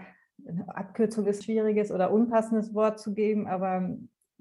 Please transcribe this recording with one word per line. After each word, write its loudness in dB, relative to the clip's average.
eine -8
Abkürzung -2
ist 0
schwieriges 2
oder 2
unpassendes 2
Wort 2
zu -6
geben, 0
aber -2